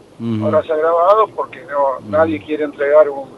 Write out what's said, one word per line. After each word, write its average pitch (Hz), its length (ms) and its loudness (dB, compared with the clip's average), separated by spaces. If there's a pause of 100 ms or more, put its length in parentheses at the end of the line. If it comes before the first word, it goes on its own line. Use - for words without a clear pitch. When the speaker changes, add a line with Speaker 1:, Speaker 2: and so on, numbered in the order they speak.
(180)
Speaker 1:
Ujú. 113 260 -4
Speaker 2:
ahora 151 180 2
se - 100 -6
ha - 20 -2
agravado 170 540 2
porque 135 320 -10 (100)
no, 139 300 -2
Speaker 1:
Ujú. 107 100 -16
Speaker 2:
nadie 156 320 0
quiere 151 220 -6
entregar 147 440 2
un 139 300 -10